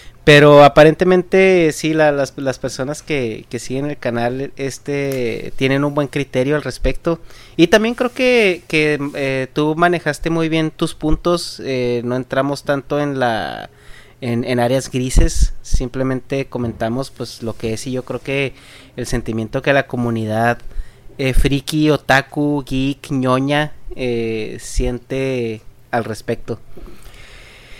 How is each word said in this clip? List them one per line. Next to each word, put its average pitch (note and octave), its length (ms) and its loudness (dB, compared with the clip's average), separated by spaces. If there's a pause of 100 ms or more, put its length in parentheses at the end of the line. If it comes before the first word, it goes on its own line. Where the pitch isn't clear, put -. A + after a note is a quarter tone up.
(240)
pero D3 400 10
aparentemente F3+ 1120 6
sí, D#3 200 -2
la, D#3 180 4
las, C#3 260 -2
las C3+ 220 -4
personas C3+ 440 -6
que, A#2+ 460 -4
que A#2+ 100 -8
siguen C3 320 -6
el C#3+ 60 -10
canal, B2 600 -4
este, C3+ 1000 -4
tienen C3+ 260 2
un D3 120 -2
buen D3 120 0
criterio C3+ 480 -2
al D3 80 -4
respecto, C3 560 -2 (380)
y E3 100 6
también A3 280 4
creo A#3+ 180 -2
que, A#3 540 2
que, D3+ 320 0 (160)
eh, C3+ 380 -2
tú D3+ 220 0
manejaste E3 560 0
muy E3 180 0
bien D#3 220 0
tus - 240 -4
puntos, E3+ 720 -2
eh, B2 400 -2
no B2 100 -4
entramos C3+ 480 -4
tanto C#3+ 360 -2
en C#3+ 200 -4
la, E2+ 500 -4 (520)
en, A#2 220 -2
en A#2+ 160 -2
áreas B2 320 0
grises, - 640 4 (100)
simplemente C3 840 -2
comentamos, A#2+ 640 -6
pues, - 320 -12
lo A2+ 160 -6
que A2+ 160 -4
es, - 140 -8
y C3 60 -6
yo B2+ 120 -4
creo B2+ 160 -8
que C3+ 320 -4 (440)
el B2 100 -8
sentimiento A2+ 560 -4
que C#3+ 100 2
la C#3 140 2
comunidad, A#2 720 -2 (580)
eh, C3 160 -2
friki, D3+ 560 2
otaku, C#3+ 800 0
geek, C3+ 420 -4
ñoña, C3+ 640 0 (220)
eh, A#2 640 -4
siente B2 1000 -4 (280)
al A#2+ 160 -2
respecto. A2+ 540 -6 (1200)